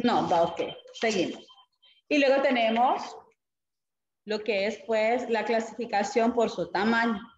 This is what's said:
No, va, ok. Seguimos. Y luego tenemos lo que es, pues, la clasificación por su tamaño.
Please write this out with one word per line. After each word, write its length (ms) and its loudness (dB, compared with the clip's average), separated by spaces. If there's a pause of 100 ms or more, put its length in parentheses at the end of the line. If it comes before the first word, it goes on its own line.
No, 260 2
va, 120 4
ok. 180 0 (400)
Seguimos. 480 -2 (640)
Y 80 2
luego 240 4
tenemos 760 2 (1080)
lo 180 -6
que 240 0
es, 180 -6
pues, 440 0
la 160 -2
clasificación 880 0
por 160 2
su 200 -6
tamaño. 520 0 (160)